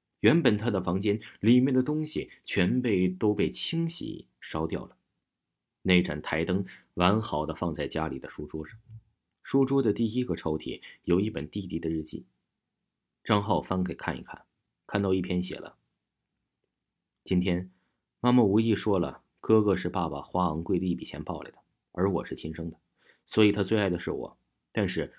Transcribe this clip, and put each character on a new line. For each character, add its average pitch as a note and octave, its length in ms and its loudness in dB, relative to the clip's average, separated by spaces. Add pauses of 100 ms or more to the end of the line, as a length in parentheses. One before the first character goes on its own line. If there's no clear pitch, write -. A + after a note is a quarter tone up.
(200)
原 C#3 200 6
本 A#2 160 4
他 G#2+ 140 -2
的 G2 100 0
房 F2+ 200 0
间 G#2 200 0 (200)
里 A#2+ 200 6
面 C3 140 2
的 C3 80 4
东 D3+ 240 -2
西 D2+ 240 -6 (140)
全 G#2 360 2
被， G2 280 2
都 G#2 260 0
被 E2 160 0
清 - 380 -2
洗 - 400 -10 (120)
烧 D#2+ 280 -4
掉 D#2+ 180 -6
了。 - 100 -20 (880)
那 F#2 160 8
盏 D#2 220 -2
台 E2 220 -2
灯 F2+ 200 0 (300)
完 F#2+ 260 4
好 D#2 240 -2
的 D#2 120 -4
放 E2 180 -4
在 D2 140 -4
家 D#2+ 180 -2
里 C2+ 140 -6
的 - 100 -12
书 - 160 -10
桌 D#2 180 -8
上， - 140 -18 (640)
书 C#3 220 2
桌 C3+ 180 2
的 A2+ 100 2
第 A#2 140 0
一 A2+ 180 -2
个 F2+ 120 -2
抽 D#2 200 -2
屉 - 240 -10 (220)
有 F2+ 160 2
一 G#2+ 100 0
本 D2 220 -6
弟 G2+ 160 -8
弟 E2+ 140 -6
的 D#2+ 100 -4
日 D#2+ 140 -4
记。 - 200 -12 (1000)
张 G#2 180 2
浩 G2+ 180 0
翻 F#2 220 -2
开 F2+ 120 -2
看 - 220 -6
一 - 60 -14
看， - 220 -18 (420)
看 G2+ 160 -2
到 G2 100 0
一 F#2+ 80 2
篇 F2+ 220 -2
写 F2+ 140 -8
了 - 200 -16 (1500)
：“今 F2+ 160 2
天 F2+ 320 -2 (480)
妈 B2 100 2
妈 B2 140 6
无 G#2 160 4
意 A2+ 160 2
说 G2 240 0
了， C#2 220 -6 (180)
哥 A2 200 4
哥 G#2 140 2
是 F2+ 140 -2
爸 E2+ 200 -2
爸 C#2+ 140 -6
花 F#2 220 0
昂 D#2+ 180 -2
贵 F#2 160 0
的 F#2 80 -2
一 F2+ 80 0
笔 - 100 -8
钱 D2+ 200 -10
抱 - 180 -8
来 - 80 -14
的， - 80 -20 (320)
而 F#2+ 180 0
我 F#2 160 -2
是 - 120 -8
亲 D#2+ 180 -8
生 E2 160 -8
的， - 80 -16 (480)
所 - 180 6
以 G#2 60 8
他 G2 140 0
最 G2 160 0
爱 G2 100 2
的 F2 80 0
是 - 140 -4
我， C2+ 260 -8 (320)
但 G#2 160 0
是 E2 320 -4